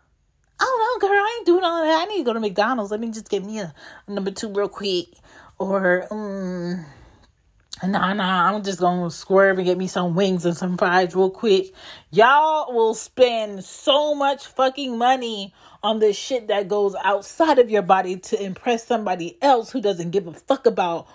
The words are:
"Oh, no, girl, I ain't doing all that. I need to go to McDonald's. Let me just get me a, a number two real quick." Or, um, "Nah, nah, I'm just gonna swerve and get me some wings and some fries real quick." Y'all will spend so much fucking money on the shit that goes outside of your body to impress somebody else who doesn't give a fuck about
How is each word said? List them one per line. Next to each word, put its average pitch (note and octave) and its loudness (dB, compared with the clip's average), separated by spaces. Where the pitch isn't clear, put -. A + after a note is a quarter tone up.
"Oh, A#4 0
no, G4+ 2
girl, G4+ 2
I G#4+ 0
ain't G4+ -4
doing F4+ 4
all E4 -2
that. D#4+ 2
I - -4
need G#4 -4
to D4 -4
go A#3+ 0
to A3+ -4
McDonald's. G#3 -2
Let G#3+ -6
me A#3 -6
just A3 -14
get G3 -4
me G#3+ -10
a, E3+ -10
a - -16
number G3 -4
two G3+ -10
real G3+ -2
quick." F#3+ -6
Or, F#3 0
um, F#3 -6
"Nah, F#3+ -2
nah, F#3+ 0
I'm G#3 -2
just F#3+ -6
gonna F3+ 0
swerve F#3+ 2
and F3+ -2
get F3+ 2
me F#3 -4
some F3+ -2
wings F#3 0
and F3 0
some F3+ -2
fries F3+ 2
real F#3+ 2
quick." F#3+ 0
Y'all C#4+ 4
will A3+ 2
spend A3 0
so D4 0
much C#4 0
fucking C4 -2
money A#3 -2
on A3 -2
the G#3+ 4
shit A#3 -6
that G3+ 0
goes G3+ 0
outside G#3 2
of B3 6
your G#3+ 2
body F#3 2
to G3 -4
impress G#3+ -4
somebody F#3 -4
else B3+ 4
who B3+ -4
doesn't F3 -2
give F#3+ -2
a E3 -12
fuck - -2
about F3+ 0